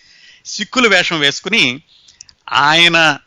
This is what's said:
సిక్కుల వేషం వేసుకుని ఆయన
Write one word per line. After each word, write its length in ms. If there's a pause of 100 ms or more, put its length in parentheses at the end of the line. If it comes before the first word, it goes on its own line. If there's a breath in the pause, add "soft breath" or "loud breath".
(460 soft breath)
సిక్కుల 420
వేషం 320
వేసుకుని 640 (680 loud breath)
ఆయన 760